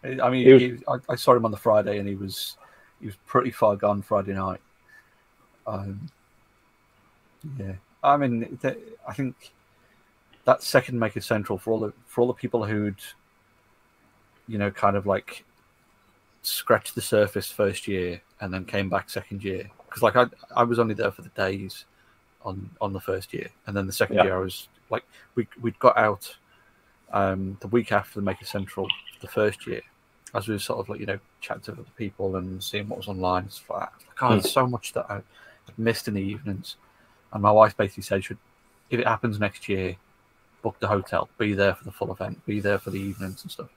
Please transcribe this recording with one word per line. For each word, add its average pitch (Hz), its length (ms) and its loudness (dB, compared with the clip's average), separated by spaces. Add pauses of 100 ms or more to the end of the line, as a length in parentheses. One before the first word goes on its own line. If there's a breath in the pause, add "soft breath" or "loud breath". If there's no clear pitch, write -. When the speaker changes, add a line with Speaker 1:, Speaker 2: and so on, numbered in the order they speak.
Speaker 1:
I 127 260 0
mean, 127 160 2
Speaker 2:
He 131 60 12
was 127 100 12
Speaker 1:
he, 123 140 -2 (120)
I, 135 80 0 (140)
I 127 60 0
saw 127 180 6
him 117 100 4
on 110 60 2
the 104 60 -6
Friday, 104 420 4
and 98 100 -4
he 98 60 -4
was, 95 420 -10 (440 soft breath)
he - 60 -12
was 104 100 -10 (100)
pretty 123 240 2
far 107 260 4
gone 101 260 0
Friday 98 320 0
night. 95 260 -4 (1040 soft breath)
Um, 98 420 -8 (1500)
yeah, 98 160 -8 (280)
I 143 140 4
mean, 127 440 -2
th-, 131 180 -4 (280)
I 131 80 -12
think - 380 -8 (920 soft breath)
that - 180 4
second 131 360 2
Maker 110 220 -2
Central 104 380 -2
for 113 140 -2
all 110 80 0
the, 104 120 -4 (140)
for - 160 -2
all 123 60 4
the 123 40 -2
people 117 320 -2
who'd, 104 320 -2 (1500)
you 113 120 -8
know, 101 120 2
kind 101 260 2
of, 95 100 -2
like, - 380 -2 (960)
scratched - 520 0
the 110 80 -6
surface 104 480 0
first 98 380 -2
year 90 340 -4 (180)
and 92 140 -6
then 92 100 -6
came 98 240 -4
back 90 220 -2
second 101 340 -10
year. 95 240 -6 (220)
'Cause, - 120 -4
like, 110 140 4
I, 123 100 6 (300)
I 120 60 4
was 117 160 2
only 110 160 2
there 104 160 -2
for - 120 -16
the - 80 -16
days 98 540 -4 (580 soft breath)
on, 95 280 -10 (100)
on 101 120 -2
the 95 80 -6
first 95 340 -6
year, - 160 -8 (160)
and 101 100 -4
then 98 100 0
the 95 60 -6
second 104 240 0
Speaker 2:
Yeah. 92 80 6
Speaker 1:
year 95 120 2
I 95 40 0
was, 95 280 -8 (220)
like, 113 140 -4 (300 soft breath)
we, 117 120 -2 (140)
we'd 117 200 -4
got 123 180 8
out, 107 380 0 (760 soft breath)
um, 98 480 -2
the 107 80 -12
week 113 240 2
after 101 220 0
the 101 100 -6
Maker 92 220 -4
Central 98 420 -6 (320)
the - 80 -16
first - 380 -2
year, 110 140 -8 (540)
as 107 140 -4
we 110 60 -2
were 101 60 -4
sort - 180 -6
of, 104 100 -8
like, 104 120 -10
you 104 60 -8
know, 98 120 -4 (220)
chatting - 240 -8
to 107 80 -12
other 117 120 -16 (120)
people 98 400 -4
and 92 260 -8
seeing 104 260 -6
what - 100 -10
was - 100 -12
online 92 360 0
and 101 80 -14
stuff - 180 -18
like - 100 -6
that. - 120 -8 (160)
Like, - 140 -8
"Oh, 131 60 4
Speaker 2:
Hmm. 117 100 6
Speaker 1:
there's - 140 -2
so 131 140 4
much 123 260 -6
that - 180 -6
I, 104 60 -6
I'd - 640 -18
missed 110 300 0
in 104 60 -4
the 98 80 -2
evenings." 98 540 -8 (560 soft breath)
And 104 100 -4
my 104 80 6
wife 107 260 8
basically 101 280 -2
said, 98 200 -2
"Should, - 140 -12 (520)
if 117 100 0
it 120 60 0
happens 110 340 0
next - 280 -4
year, 95 280 -2 (640)
book 110 180 -4
the 104 80 -2
hotel, 98 400 0 (100)
be 104 160 0
there 98 200 4
for - 100 -16
the 98 80 -12
full 101 200 -6
event, 90 340 -10
be 104 140 -2
there 101 180 0
for - 120 -8
the 95 100 -6
evenings 95 420 -10
and - 80 -14
stuff." - 260 -16